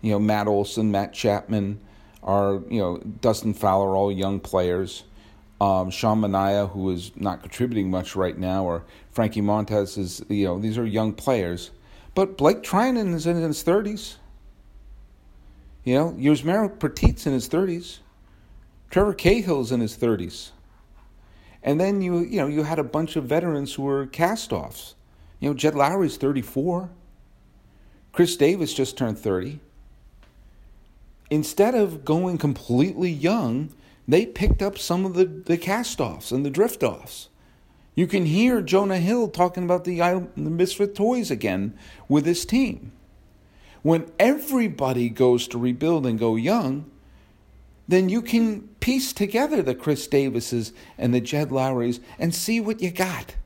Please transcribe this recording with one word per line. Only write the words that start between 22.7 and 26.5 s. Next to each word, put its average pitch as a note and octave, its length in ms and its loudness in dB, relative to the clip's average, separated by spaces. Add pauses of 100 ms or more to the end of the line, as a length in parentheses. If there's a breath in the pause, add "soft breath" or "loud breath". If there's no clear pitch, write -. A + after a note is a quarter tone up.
a D3+ 60 0
bunch D3+ 320 -2
of D#3 80 -2
veterans D3 500 0
who C#3 100 -6
were C#3 240 -2
cast-offs. E3 880 -4 (440 soft breath)
You C3+ 100 -2
know, D3 60 -2
Jed D3+ 180 2
Lowry's D3 440 2
thirty-four. C#3+ 720 -2 (1200 soft breath)